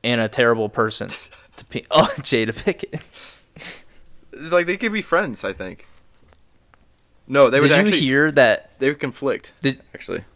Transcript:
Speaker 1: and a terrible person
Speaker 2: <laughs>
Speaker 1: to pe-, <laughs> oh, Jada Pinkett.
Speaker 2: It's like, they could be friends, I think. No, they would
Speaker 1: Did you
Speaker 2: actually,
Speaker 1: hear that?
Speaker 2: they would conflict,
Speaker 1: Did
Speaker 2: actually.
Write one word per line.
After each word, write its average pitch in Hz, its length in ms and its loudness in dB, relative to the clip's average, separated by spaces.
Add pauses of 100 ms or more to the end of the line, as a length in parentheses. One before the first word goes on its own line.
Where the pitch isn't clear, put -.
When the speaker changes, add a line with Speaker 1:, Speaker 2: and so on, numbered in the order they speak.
Speaker 1:
and 117 160 0
a 110 80 -2
terrible 113 400 0
person 107 400 -4 (240)
Speaker 2:
<laughs> - 240 -20
Speaker 1:
to - 80 -20
pe-, - 220 -12
<laughs> - 40 -18
oh, 156 180 4 (100)
Jada 113 320 -2
Pinkett. - 500 -8 (1400)
Speaker 2:
It's 160 160 -8
like, 175 140 2
they 185 100 -4
could 220 160 -4
be 214 100 -6
friends, 165 400 -4
I 98 100 -6
think. 92 360 -14 (1400)
No, 131 240 6
they 135 80 2
would 147 100 4
Speaker 1:
Did 151 60 6
you 143 120 6
Speaker 2:
actually, 185 140 2
Speaker 1:
hear 143 320 2
that? 127 460 2
Speaker 2:
they 131 100 0
would 147 120 -4
conflict, 135 600 -6
Speaker 1:
Did 135 200 -4 (120)
Speaker 2:
actually. - 300 -10 (140)